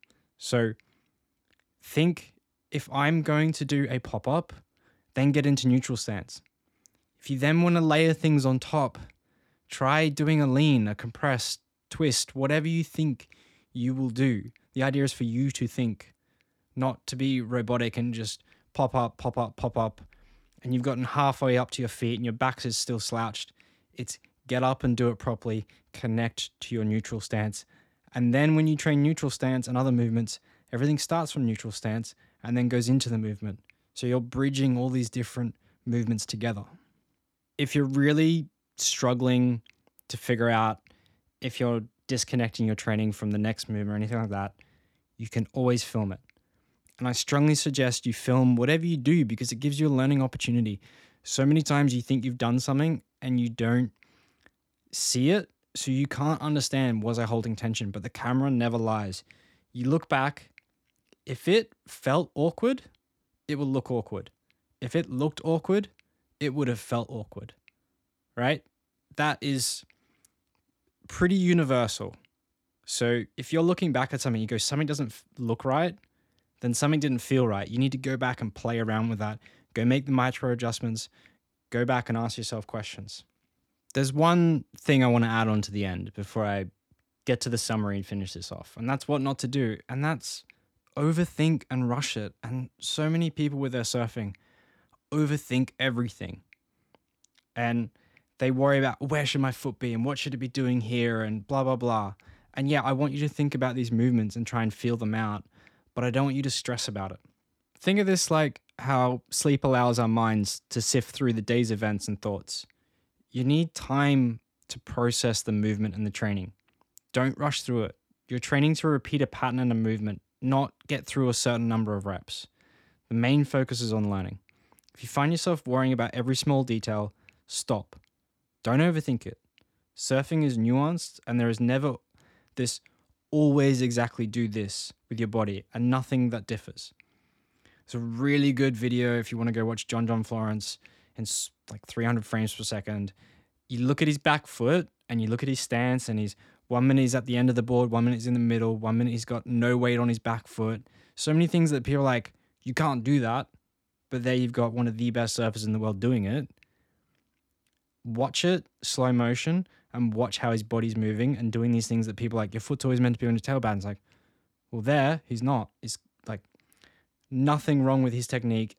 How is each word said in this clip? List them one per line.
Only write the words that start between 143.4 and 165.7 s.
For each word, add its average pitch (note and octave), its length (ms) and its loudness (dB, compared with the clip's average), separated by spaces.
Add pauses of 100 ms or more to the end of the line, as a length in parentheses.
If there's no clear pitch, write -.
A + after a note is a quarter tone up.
You A#2+ 120 -6
look C3+ 200 2
at D#3 80 4
his D3 100 0
back D3+ 280 2
foot D3+ 420 0 (200)
and A#2 120 -2
you G#2+ 80 -2
look A#2 140 -2
at C#3 60 -2
his C3 120 -2
stance, B2 480 -2
and A2 100 -2
he's, G#2 180 -4 (320)
one B2 180 2
minute C3+ 160 6
he's B2 120 2
at A#2+ 120 -2
the A#2+ 100 -2
end B2+ 140 4
of A#2 60 2
the A#2+ 60 2
board, B2 280 2
one A#2 140 2
minute A#2+ 120 2
he's A2+ 100 -6
in B2 80 0
the A#2+ 60 2
middle, A2+ 360 2
one A2 200 -2
minute A#2+ 140 2
he's A#2 140 -4
got A#2+ 220 -6
no A#2+ 300 2
weight B2 220 2
on A#2+ 100 2
his A2+ 100 0
back A2+ 280 -4
foot. A2+ 400 -4 (280)
So - 180 -2
many E3 140 4
things E3 240 2
that C3 140 -2
people C#3 180 2
are - 20 2
like, B2 280 0 (300)
"You B2+ 120 -6
can't C#3 280 0
do C#3 180 4
that." A#2+ 280 -2 (600)
But B2+ 140 -4
there B2+ 100 2
you've B2 180 2
got A#2 200 0
one A#2+ 140 0
of A2 120 -4
the A#2+ 120 0
best A2+ 280 -2
surfers A2 260 -2
in A2 80 0
the A2 60 0
world G#2+ 220 -2
doing A#2 240 2
it. A2+ 260 -4 (1500)
Watch A#2+ 400 -2
it, F3+ 220 2 (160)
slow B2+ 300 0
motion, B2 540 0 (260)
and A#2+ 220 0
watch A#2+ 240 0
how A#2+ 140 0
his G#2+ 100 0
body's A2+ 340 -2
moving A2 400 0
and A2+ 160 -2
doing A#2 200 2
these A#2 140 2
things A2+ 200 0
that G#2 100 -8
people A#2 220 -2
are G#2+ 40 0
like, G2+ 120 -6
"Your A2 80 -6
foot's C#3+ 220 -4
always B2+ 160 2
meant A#2+ 160 4
to - 40 -10
be B2 60 0
on A#2 80 2
your A2 60 0
tailbone." A2+ 360 0
It's F#2+ 80 -6
like, G2+ 140 -8 (720)
well, A2+ 120 -6
there, C#3+ 440 2
he's A2+ 160 -4
not. B2+ 280 0 (120)